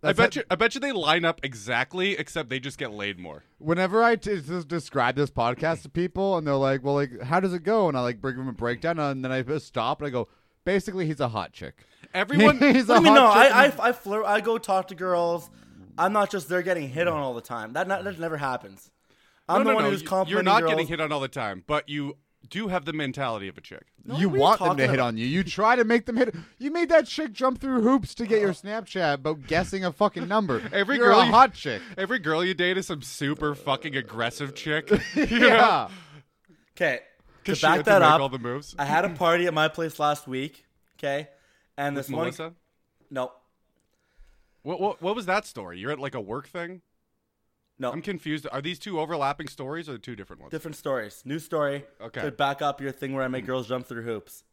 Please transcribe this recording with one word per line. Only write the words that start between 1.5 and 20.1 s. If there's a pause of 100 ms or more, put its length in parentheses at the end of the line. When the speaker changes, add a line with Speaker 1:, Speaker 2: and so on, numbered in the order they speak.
Speaker 1:
except
they
just
get
laid
more. (160)
Speaker 2:
Whenever
I
t-,
t-,
describe
this
podcast
to
people,
and
they're
like,
"Well,
like,
how
does
it
go?"
and
I,
like,
bring
them
a
breakdown,
and
then
I
just
stop
and
I
go, (380)
"Basically,
he's
a
hot
chick." (300)
Speaker 1:
Everyone
Speaker 2:
<laughs>
He's
Speaker 3:
What
do
Speaker 2:
a
Speaker 3:
you
mean?
No,
Speaker 2:
hot
chick
Speaker 3:
I,
I,
Speaker 2:
and
Speaker 3:
I
flirt.
I
go
talk
to
girls. (500)
I'm
not
just
there
getting
hit
on
all
the
time.
That
not,
that
never
happens. (580)
I'm
Speaker 1:
No,
Speaker 3:
the
Speaker 1:
no,
Speaker 3:
one
Speaker 1:
no,
Speaker 3:
who's
Speaker 1:
you,
Speaker 3:
complimenting